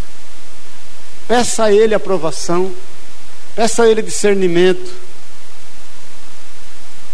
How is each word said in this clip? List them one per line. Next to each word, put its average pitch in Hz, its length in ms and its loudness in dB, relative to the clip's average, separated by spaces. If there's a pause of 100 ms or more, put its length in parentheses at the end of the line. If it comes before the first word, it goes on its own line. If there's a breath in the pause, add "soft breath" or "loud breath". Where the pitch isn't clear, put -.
(1300)
Peça 233 360 0
a 214 80 2
Ele 214 220 2
aprovação. 180 760 0 (840)
Peça 226 300 0
a 226 40 4
Ele 220 140 0
discernimento. 180 880 0 (2250)